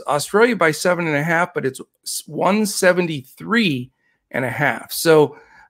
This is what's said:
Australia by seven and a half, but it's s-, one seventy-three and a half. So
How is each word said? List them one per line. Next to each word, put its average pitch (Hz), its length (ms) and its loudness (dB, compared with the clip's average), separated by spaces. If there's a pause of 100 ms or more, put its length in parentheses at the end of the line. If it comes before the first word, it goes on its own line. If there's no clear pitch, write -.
Australia 202 480 2
by 165 160 2
seven 170 360 -2
and 151 100 0
a 147 60 0
half, 170 320 -2
but 147 100 -4
it's 131 160 -6 (220)
s-, - 240 -10
one 185 400 0
seventy-three 170 1200 -2 (380)
and 131 160 -4
a 117 60 -4
half. 117 400 -4
So 156 460 4 (320)